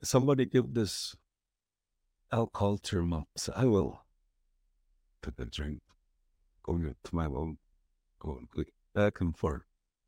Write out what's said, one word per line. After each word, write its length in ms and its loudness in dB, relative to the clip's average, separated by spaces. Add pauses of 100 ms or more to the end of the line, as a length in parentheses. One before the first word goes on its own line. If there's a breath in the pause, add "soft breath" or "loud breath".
somebody 440 4
give 260 2
this 420 -2 (1160)
alcohol 460 0
to 180 -4
your 80 2
mom." 220 0 (100)
So 180 -6
I 120 2
will. 340 2 (1200)
Took 160 -10
a 60 -8
drink, 380 -8 (800)
go 160 0
to 360 -6
my 140 0
mom, 300 -4 (600)
go 200 -8
and 120 -18
click 220 -6 (220)
back 260 2
and 160 0
forth. 280 -4 (440)